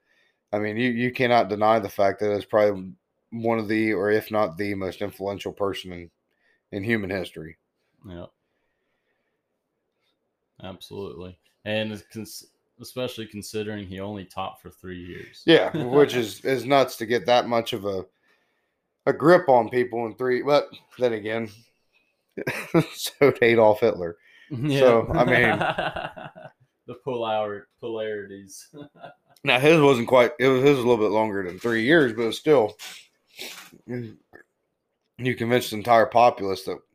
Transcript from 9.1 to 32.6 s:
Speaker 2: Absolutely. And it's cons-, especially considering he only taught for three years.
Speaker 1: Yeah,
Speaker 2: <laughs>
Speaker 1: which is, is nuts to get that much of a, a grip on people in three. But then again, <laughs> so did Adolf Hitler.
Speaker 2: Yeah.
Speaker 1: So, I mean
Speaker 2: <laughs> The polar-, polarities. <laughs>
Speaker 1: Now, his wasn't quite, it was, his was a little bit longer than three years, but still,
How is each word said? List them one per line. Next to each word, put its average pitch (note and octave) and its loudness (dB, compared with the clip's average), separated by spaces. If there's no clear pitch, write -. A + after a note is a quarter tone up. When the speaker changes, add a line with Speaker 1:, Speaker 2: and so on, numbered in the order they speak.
Speaker 2:
Absolutely. F#2 -14
And G#2+ -4
it's G#2 -12
cons-, - -16
especially B2 -10
considering G#2 -10
he F#2 -14
only G2+ -10
taught - -12
for - -20
three F2+ -16
years. - -18
Speaker 1:
Yeah, D#3+ 4
Speaker 2:
<laughs> D3 -6
Speaker 1:
which C3 4
is, A2 -4
is B2 -2
nuts C3+ 2
to A#2+ -8
get A2+ -2
that B2 2
much A#2 -2
of G2+ -8
a, F#2+ -6
a C3+ 2
grip E3+ 4
on A#2+ 6
people A#2+ -2
in A2 -10
three. B2+ -2
But C#3+ 0
then A#2+ -2
again, A2 -6
<laughs> - -2
so - 2
did - -2
Adolf A2+ 6
Hitler. F2+ -2
Speaker 2:
Yeah. C#3 -2
Speaker 1:
So, A#2 6
I B2 2
mean A#2+ 2
Speaker 2:
<laughs> - -8
The B2 -16
polar-, G#2+ -4
polarities. G#2 -10
<laughs> D3 -20
Speaker 1:
Now, B2+ 2
his D#3 6
wasn't C3+ 6
quite, B2 6
it B2 2
was, C3 4
his C#3+ 6
was - -2
a A2+ 0
little B2 4
bit G#2 0
longer G#2+ 0
than F2+ -10
three A2+ -2
years, C#3 4
but A2+ -4
still, B2+ 2